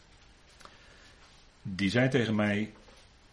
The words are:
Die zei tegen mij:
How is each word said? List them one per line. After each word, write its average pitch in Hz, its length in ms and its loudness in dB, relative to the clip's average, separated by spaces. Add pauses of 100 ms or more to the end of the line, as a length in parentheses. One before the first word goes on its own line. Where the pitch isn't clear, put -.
(1600)
Die 98 280 -2
zei 123 180 2
tegen 113 260 2
mij: 104 380 0 (600)